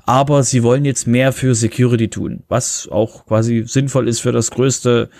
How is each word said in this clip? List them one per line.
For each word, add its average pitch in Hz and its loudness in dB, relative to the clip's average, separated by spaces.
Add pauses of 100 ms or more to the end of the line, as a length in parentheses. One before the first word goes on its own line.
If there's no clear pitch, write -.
aber 139 2
sie 123 0
wollen 127 2
jetzt - -2
mehr 127 2
für 131 0
Security 117 0
tun, - -8
was - -4
auch - -4
quasi 113 0
sinnvoll 131 0
ist 117 -2
für 123 -2
das 117 0
größte 123 0 (100)